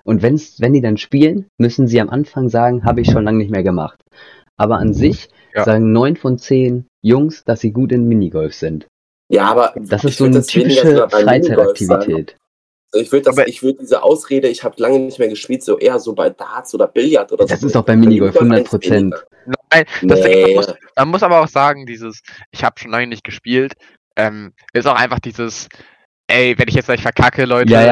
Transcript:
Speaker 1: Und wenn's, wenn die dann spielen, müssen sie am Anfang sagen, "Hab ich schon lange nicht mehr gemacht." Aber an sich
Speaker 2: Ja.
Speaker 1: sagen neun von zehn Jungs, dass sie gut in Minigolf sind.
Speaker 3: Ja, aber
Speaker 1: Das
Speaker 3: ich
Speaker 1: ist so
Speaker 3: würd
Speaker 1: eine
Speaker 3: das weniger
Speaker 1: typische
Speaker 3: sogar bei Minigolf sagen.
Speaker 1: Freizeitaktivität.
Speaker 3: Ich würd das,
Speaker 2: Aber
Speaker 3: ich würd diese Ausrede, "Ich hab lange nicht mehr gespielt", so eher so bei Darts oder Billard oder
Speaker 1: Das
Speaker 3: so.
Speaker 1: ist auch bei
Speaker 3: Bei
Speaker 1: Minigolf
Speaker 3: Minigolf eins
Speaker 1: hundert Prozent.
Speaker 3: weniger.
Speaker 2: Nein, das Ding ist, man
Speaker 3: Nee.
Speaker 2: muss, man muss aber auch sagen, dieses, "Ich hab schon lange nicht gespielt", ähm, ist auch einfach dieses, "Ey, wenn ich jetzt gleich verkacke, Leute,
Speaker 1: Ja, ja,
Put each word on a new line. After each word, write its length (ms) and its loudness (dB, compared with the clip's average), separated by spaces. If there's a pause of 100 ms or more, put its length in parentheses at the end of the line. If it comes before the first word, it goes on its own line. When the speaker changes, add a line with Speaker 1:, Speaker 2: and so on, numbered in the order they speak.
Speaker 1:
Und 180 0
wenn's, 380 -2
wenn 140 2
die 80 2
dann 160 -2
spielen, 480 0 (120)
müssen 300 0
sie 140 2
am 80 -4
Anfang 400 -4
sagen, 340 0
"Hab 140 2
ich 120 0
schon 140 2
lange 140 0
nicht 140 -2
mehr 120 -2
gemacht." 380 -4 (560)
Aber 220 0
an 140 0
sich 360 -2 (240)
Speaker 2:
Ja. 100 -2
Speaker 1:
sagen 300 2
neun 240 2
von 200 -4
zehn 500 -2 (140)
Jungs, 440 0
dass 160 -4
sie 100 -2
gut 220 -2
in 160 0
Minigolf 440 -2
sind. 340 -10 (440)
Speaker 3:
Ja, 140 2
aber 320 2
Speaker 1:
Das 260 -6
Speaker 3:
ich 80 0
Speaker 1:
ist 60 -10
so 80 2
Speaker 3:
würd 100 4
Speaker 1:
eine 40 6
Speaker 3:
das 140 -6
weniger 280 2
Speaker 1:
typische 60 4
Speaker 3:
sogar 200 4
bei 160 2
Minigolf 560 2
sagen. 320 0
Speaker 1:
Freizeitaktivität. 260 -6 (560)
Speaker 3:
Ich 180 -2
würd 160 2
das, 100 0
Speaker 2:
Aber 100 2
Speaker 3:
ich 160 -12
würd 180 -2
diese 220 -2
Ausrede, 460 0
"Ich 140 -10
hab 160 -8
lange 200 0
nicht 200 -10
mehr 100 0
gespielt", 340 -8
so 140 -2
eher 220 0
so 140 -10
bei 160 0
Darts 460 -16
oder 120 0
Billard 440 0
oder 160 0
Speaker 1:
Das 140 -6
Speaker 3:
so. 60 -4
Speaker 1:
ist 100 -2
auch 60 0
bei 100 2
Speaker 3:
Bei 60 6
Speaker 1:
Minigolf 360 4
Speaker 3:
Minigolf 0 -
eins 60 4
Speaker 1:
hundert 260 2
Prozent. 460 0
Speaker 3:
weniger. 100 -14 (480)
Speaker 2:
Nein, 140 4 (220)
das 140 4
Ding 120 2
ist, 80 4
man 100 4
Speaker 3:
Nee. 40 2
Speaker 2:
muss, 180 -2 (240)
man 100 2
muss 160 -2
aber 180 4
auch 60 0
sagen, 380 -2
dieses, 360 -14 (300)
"Ich 120 -10
hab 160 -4
schon 120 -14
lange 160 -4
nicht 160 -12
gespielt", 500 -4 (440)
ähm, 360 -4 (200)
ist 140 -2
auch 80 2
einfach 240 0
dieses, 480 -12 (600)
"Ey, 300 0
wenn 120 -2
ich 60 -2
jetzt 100 0
gleich 160 -4
verkacke, 440 0
Leute, 280 2
Speaker 1:
Ja, 80 6
ja, 100 6